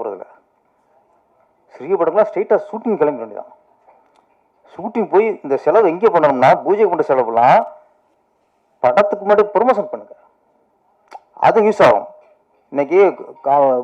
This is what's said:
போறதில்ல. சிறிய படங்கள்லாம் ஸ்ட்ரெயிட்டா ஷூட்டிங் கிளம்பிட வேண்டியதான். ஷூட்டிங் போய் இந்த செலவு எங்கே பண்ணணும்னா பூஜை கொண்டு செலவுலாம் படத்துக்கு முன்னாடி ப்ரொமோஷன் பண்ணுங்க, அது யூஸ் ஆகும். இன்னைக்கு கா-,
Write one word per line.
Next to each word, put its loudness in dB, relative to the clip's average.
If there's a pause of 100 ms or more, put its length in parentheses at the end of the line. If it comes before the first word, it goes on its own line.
போறதில்ல. -12 (1500)
சிறிய -6
படங்கள்லாம் 0
ஸ்ட்ரெயிட்டா -2
ஷூட்டிங் -4
கிளம்பிட -4
வேண்டியதான். -18 (1200)
ஷூட்டிங் -6
போய் 2 (180)
இந்த -4
செலவு 2
எங்கே 2
பண்ணணும்னா 2 (140)
பூஜை 0
கொண்டு -2
செலவுலாம் 2 (1200)
படத்துக்கு 0
முன்னாடி 2 (120)
ப்ரொமோஷன் 0
பண்ணுங்க, -14 (1300)
அது 2
யூஸ் 0
ஆகும். 2 (680)
இன்னைக்கு 0 (460)
கா-, 0 (260)